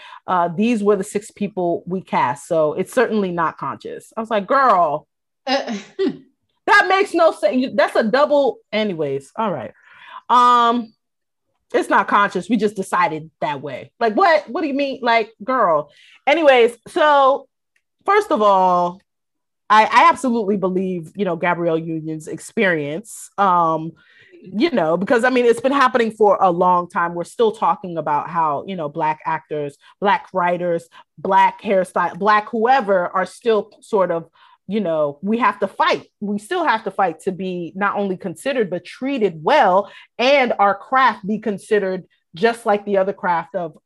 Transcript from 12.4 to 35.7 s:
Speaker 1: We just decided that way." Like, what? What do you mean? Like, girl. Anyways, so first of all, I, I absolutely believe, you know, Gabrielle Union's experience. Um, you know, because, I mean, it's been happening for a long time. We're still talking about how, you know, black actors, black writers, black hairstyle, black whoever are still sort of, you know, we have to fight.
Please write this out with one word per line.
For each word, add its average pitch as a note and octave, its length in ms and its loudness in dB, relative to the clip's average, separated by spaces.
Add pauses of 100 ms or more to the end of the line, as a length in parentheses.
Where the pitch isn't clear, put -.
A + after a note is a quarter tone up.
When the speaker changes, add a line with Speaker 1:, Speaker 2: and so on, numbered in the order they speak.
Speaker 1:
We A#3 80 2
just G#3 180 -2
decided E3 540 -4 (120)
that D3 200 -6
way." C3 380 -14
Like, A3 160 0
what? E4 340 2
What E4+ 120 -6
do D#4+ 60 -2
you C4+ 60 -6
mean? C4+ 280 -4
Like, A3+ 300 0 (120)
girl. F#3+ 480 0 (360)
Anyways, C4 480 4 (120)
so C#4 600 2 (560)
first G#4 280 2
of A#3+ 100 0
all, F#3 580 2 (720)
I, G#3+ 160 6
I B3+ 240 6
absolutely A#3 480 0
believe, F#3 580 -4
you G3+ 80 -4
know, F3 120 -2
Gabrielle E3+ 420 0
Union's D#3+ 500 -8
experience. E3 1080 -4
Um, E3 540 2 (500)
you A3 300 -4
know, E3+ 260 0
because, A3+ 260 0
I B3+ 60 2
mean, B3 160 2
it's A#3 160 2
been C4+ 100 0
happening B3+ 380 2
for G#3 320 4
a F#3+ 80 4
long F3+ 400 2
time. E3+ 240 -4
We're E3+ 120 -8
still A3+ 260 0
talking F3 480 -4
about D3 280 -2
how, D#3+ 400 -2
you G3 80 -8
know, D#3 140 -6
black D#3 360 -2
actors, D3+ 520 -6 (240)
black F#3+ 320 0
writers, F3 560 -2 (300)
black F#3+ 420 2
hairstyle, F#3 560 -2
black G#3 320 2
whoever A3 600 2
are F#3 180 -2
still G#3+ 440 -2 (100)
sort F#3 280 0
of, E3 180 -4 (400)
you G#3 120 -4
know, D#3 420 -2
we G#3+ 160 -2
have A#3 220 0
to F#3+ 80 -2
fight. E4+ 400 -2 (120)